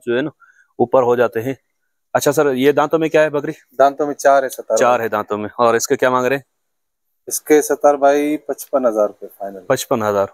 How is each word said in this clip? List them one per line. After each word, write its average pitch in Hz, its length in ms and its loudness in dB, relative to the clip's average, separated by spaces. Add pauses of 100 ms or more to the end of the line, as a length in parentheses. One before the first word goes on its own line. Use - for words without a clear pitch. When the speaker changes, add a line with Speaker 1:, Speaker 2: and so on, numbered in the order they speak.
Speaker 1:
जो 120 100 -2
है 123 60 0
ना 151 100 -6 (480)
ऊपर 120 240 2
हो 120 120 2
जाते 117 240 0
हैं। 127 180 -6 (580)
अच्छा 135 160 0
सर, 147 160 2
ये 135 260 2
दांतों 147 260 0
में 160 100 -2
क्या 156 120 4
है 156 80 2
बकरी? 147 240 -6 (200)
Speaker 2:
दांतों 139 340 2
में 143 60 -6
चार 139 300 2
है 127 60 -6
सतार 113 280 -4
Speaker 1:
चार 123 200 2
Speaker 2:
भाई। 113 60 -4
Speaker 1:
है 110 60 -4
दांतों 104 280 -4
में। 104 120 -8 (100)
और 117 160 4
इसके 117 200 -2
क्या 127 160 0
मांग 127 140 0
रहे 131 120 -2
हैं? 135 80 -14 (840)
Speaker 2:
इसके 151 340 2
सतार 143 360 0
भाई 147 400 2 (100)
पचपन 135 380 -4
हजार 107 220 0
रुपए 101 200 -16
final। 98 420 -16
Speaker 1:
पचपन 127 340 -2
हजार? 101 300 -2